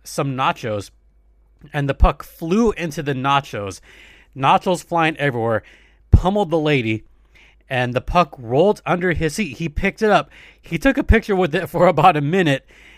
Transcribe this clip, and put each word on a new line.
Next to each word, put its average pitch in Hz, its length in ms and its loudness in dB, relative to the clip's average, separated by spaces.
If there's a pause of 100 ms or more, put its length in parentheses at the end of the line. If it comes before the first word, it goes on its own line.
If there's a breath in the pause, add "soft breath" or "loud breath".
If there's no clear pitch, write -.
some 139 320 -6
nachos, 127 560 -4 (800)
and 143 160 -4
the 135 60 -2
puck - 280 2
flew 202 480 -2
into 160 320 -8
the 143 120 -4
nachos. 127 640 -4 (560 loud breath)
Nachos 170 480 0
flying 160 320 -2
everywhere, 117 480 -2 (480 soft breath)
pummeled 196 380 2
the 170 60 -2
lady, 131 460 0 (680 soft breath)
and 123 260 -4
the 123 60 -2
puck - 380 -2
rolled 139 480 0
under 175 260 -2
his 151 220 -2
seat. 156 220 -6
He 165 120 -6
picked 190 340 -4
it 214 80 2
up. 175 200 2 (320 loud breath)
He 170 160 -8
took 262 200 2
a 285 40 -2
picture 220 320 2
with 180 220 0
it 175 100 -4
for 175 220 2
about 165 280 4
a 147 40 0
minute, 151 440 0 (340 soft breath)